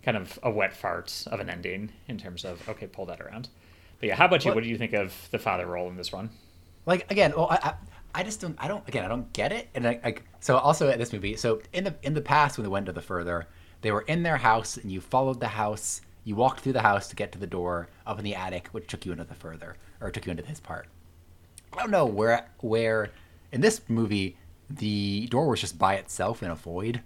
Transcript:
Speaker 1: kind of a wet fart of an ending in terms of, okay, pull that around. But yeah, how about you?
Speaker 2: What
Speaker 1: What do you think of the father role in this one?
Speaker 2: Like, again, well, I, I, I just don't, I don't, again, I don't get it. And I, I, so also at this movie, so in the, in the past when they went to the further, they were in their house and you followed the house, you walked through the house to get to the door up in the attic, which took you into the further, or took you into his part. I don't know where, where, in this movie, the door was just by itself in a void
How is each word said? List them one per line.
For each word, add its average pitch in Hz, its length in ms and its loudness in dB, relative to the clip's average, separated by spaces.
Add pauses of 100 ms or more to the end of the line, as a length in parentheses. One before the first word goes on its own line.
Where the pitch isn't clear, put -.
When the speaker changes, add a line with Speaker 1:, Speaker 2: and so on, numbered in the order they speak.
Speaker 1:
kind 117 140 2
of 92 260 -8
a 123 80 2
wet 101 260 0
fart - 520 -4
of 104 120 -4
an 92 80 -6
ending 92 420 -6 (180)
in 113 100 -8
terms 87 260 -10
of, 90 240 -10
okay, 107 180 -10
pull 95 200 -10
that 85 140 -12
around. 117 280 -12 (500)
But 110 100 0
yeah, 95 80 2
how 175 100 8
about 175 180 6
you? 131 60 4
Speaker 2:
What 110 60 2
Speaker 1:
What 113 80 0
do 113 60 -4
you 117 80 -2
think 113 140 -4
of 101 220 0 (160)
the 117 80 -2
father 90 280 0
role 90 220 -4
in 90 80 -10
this 90 160 -8
one? 101 180 -8 (560)
Speaker 2:
Like, 185 240 0
again, 196 240 6
well, 165 160 2
I, 170 120 6
I, 151 120 -2 (460)
I - 20 0
just 208 200 -6
don't, 170 200 -6
I 135 60 -4
don't, 202 200 -6
again, 101 160 -2
I 95 40 -4
don't 117 240 -4
get 139 200 0
it. 233 220 -6
And 120 120 0
I, 117 180 2
I, 120 100 0 (260)
so 131 180 6
also 147 320 6
at 120 80 2
this 120 140 -2
movie, 101 240 -4
so 113 240 2 (120)
in 185 120 -2
the, 190 180 -2
in 139 100 -2
the 151 80 2
past 147 380 4
when 113 60 -2
they 98 60 -2
went 98 160 0
to 92 60 -6
the 85 80 -6
further, 85 460 -4 (340)
they 110 120 0
were 104 100 2
in 165 200 0
their 160 160 2
house 113 380 4
and 98 160 -8
you 92 80 -4
followed 131 400 2
the 120 80 -2
house, 107 520 -2 (240)
you 104 120 -2
walked 120 240 4
through 135 140 0
the 113 80 2
house 101 260 6
to - 80 -14
get 101 160 -4
to 95 60 -14
the 95 80 -6
door 87 420 -2 (180)
up 107 120 -4
in 104 60 -8
the 101 100 -4
attic, 92 340 -8
which 107 180 -10
took - 200 -8
you 90 60 -4
into 82 120 -8
the 82 100 -14
further, 82 420 -14 (240)
or 98 100 -6
took - 160 -8
you 92 40 -4
into 82 140 -4
his 151 160 -10
part. - 260 -10 (840)
I - 60 -10
don't 185 120 0
know 180 160 6
where, 113 420 4 (120)
where, 110 500 2 (420)
in 127 80 0
this 220 280 4
movie, 104 480 2 (320)
the 104 600 -2
door 139 200 4
was 110 120 2
just 87 180 -6
by 98 160 4
itself 98 480 -2
in 92 80 -4
a 82 40 -2
void 98 520 -4